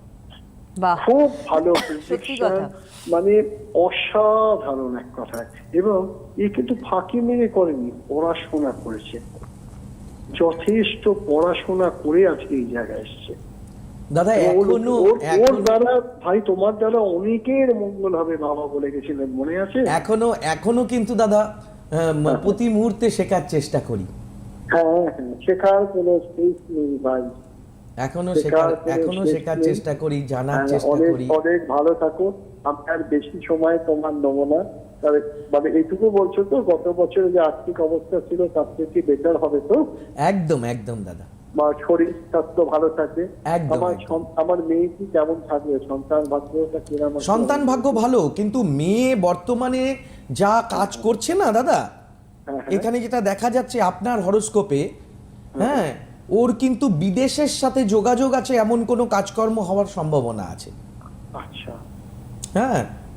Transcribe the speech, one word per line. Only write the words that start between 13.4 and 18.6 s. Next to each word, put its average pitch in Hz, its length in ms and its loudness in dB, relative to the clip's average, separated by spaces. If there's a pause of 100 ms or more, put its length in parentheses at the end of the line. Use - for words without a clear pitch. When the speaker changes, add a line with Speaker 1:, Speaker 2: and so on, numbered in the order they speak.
Speaker 3:
দাদা, 185 220 4
Speaker 2:
এবং 180 240 4
ওর, 196 120 6
Speaker 3:
এখনো, 233 240 2
Speaker 2:
ওর, 202 160 6
ওর 233 120 4
Speaker 3:
এখনো 226 380 6
Speaker 2:
দ্বারা, 233 400 4 (240)
ভাই, 190 200 2
তোমার 202 340 2
দ্বারা 220 200 2
অনেকের 226 760 2
মঙ্গল 196 420 -2
হবে, 160 200 0
বাবা 147 300 -2